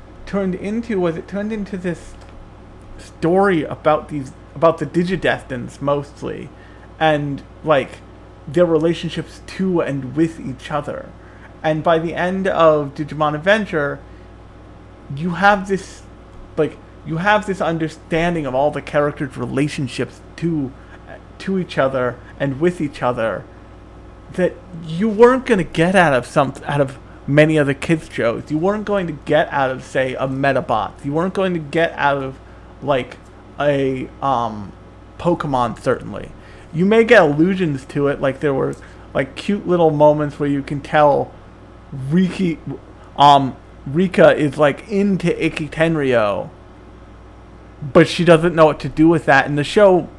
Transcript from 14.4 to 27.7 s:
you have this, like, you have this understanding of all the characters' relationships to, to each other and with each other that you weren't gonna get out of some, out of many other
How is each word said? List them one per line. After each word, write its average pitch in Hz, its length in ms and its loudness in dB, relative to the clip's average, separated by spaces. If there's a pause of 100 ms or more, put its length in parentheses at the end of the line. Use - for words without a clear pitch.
you 170 140 -4
have 196 360 2
this, 190 360 -6 (540)
like, 151 220 -2 (260)
you 156 120 -6
have 202 300 2
this 190 140 -4
understanding 165 840 -2
of 127 80 -6
all 143 160 2
the 139 120 -8
characters' 147 540 -2
relationships 131 840 -4 (160)
to, 156 340 -4 (680)
to 190 200 -4
each 180 180 -6
other 131 400 0 (220)
and 139 220 -4
with 175 200 0
each 147 220 -6
other 117 400 -2 (920)
that 180 200 -2 (300)
you 170 240 -2
weren't 240 360 4
gonna 196 200 0
get 175 320 0
out 165 160 4
of 120 120 -2
some, 139 300 -2 (100)
out 143 160 -4
of 131 180 -2 (280)
many 151 320 4
other 139 160 2